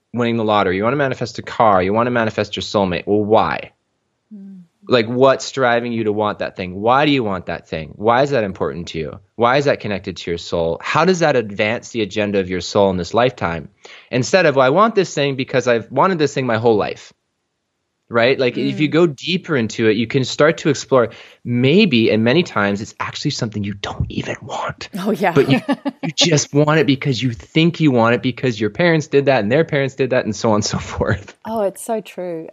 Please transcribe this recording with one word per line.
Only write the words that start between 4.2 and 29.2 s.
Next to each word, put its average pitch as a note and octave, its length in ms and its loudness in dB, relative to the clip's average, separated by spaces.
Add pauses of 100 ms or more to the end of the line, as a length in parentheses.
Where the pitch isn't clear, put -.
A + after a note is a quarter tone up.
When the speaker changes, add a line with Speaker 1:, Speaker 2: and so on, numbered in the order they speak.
Speaker 2:
Mm. G3 260 -20 (260)
Speaker 1:
Like, A#2+ 200 4
what's C3 440 4
driving A#2+ 400 0
you A2+ 140 -2
to G#2 60 0
want G#2 280 -2
that E2+ 160 -6
thing? F#2 260 -8
Why B2+ 240 4
do D3 60 2
you C3+ 120 2
want F#2+ 220 -4
that - 220 -10
thing? D#2+ 280 -8
Why A#2 280 2
is C#3 80 0
that A#2+ 120 0
important E2+ 460 -6
to - 80 -10
you? D2+ 220 -8 (160)
Why A#2+ 220 2
is C#3+ 80 0
that B2 140 2
connected G2 380 -8
to - 140 -8
your E2+ 80 -4
soul? E2 420 -4
How D#3 240 0
does F#3 140 2
that D3+ 160 2
advance A2 540 -2
the A2+ 120 -4
agenda G#2 380 -2
of F2+ 100 -2
your F2+ 120 -4
soul G2+ 280 2
in F#2 80 0
this E2+ 160 -6
lifetime? G2+ 560 -2 (400)
Instead E3 380 2
of, C3+ 80 2
"Well, C3 100 4
I C3 40 4
want G#3+ 260 2
this F#3 180 0
thing C#3 220 -2
because B2+ 320 -2
I've A#2 240 0
wanted E3+ 260 2
this D3 160 0
thing C3 140 -2
my A2 100 0
whole A2+ 180 4
life." - 380 -4 (960)
Right? A#2 300 2
Like, B2 180 0
if C#3 220 -4
you D3 100 2
Speaker 2:
Mm. - 20 -4
Speaker 1:
go E3+ 160 4
deeper E3 480 -4
into A2+ 320 0
it, G#2+ 80 4
you A2+ 120 -2
can C3 160 0
start D3+ 360 2
to E3+ 100 -2
explore B2 400 2 (340)
maybe, B2 640 4
and A2 140 2
many C#3+ 200 4
times, G2+ 380 -2
it's - 180 -12
actually - 320 -6
something G#2+ 320 -6
you G#2 120 -6
don't - 340 -6
even - 320 -6
want. - 560 -10
Speaker 2:
Oh, F#3+ 140 -2
yeah. F#3 220 0
Speaker 1:
But C#3 160 4
you, B3 120 2 (200)
Speaker 2:
<laughs> - 220 -8
Speaker 1:
you G3+ 120 -6
just - 380 0
want D3+ 260 4
it C#3+ 80 2
because C3 340 0
you B2+ 100 -2
think E3 480 0
you D3+ 120 4
want A#2 240 4
it - 60 -4
because B2 380 -4
your G#2 120 -2
parents E3 360 0
did C#3 180 2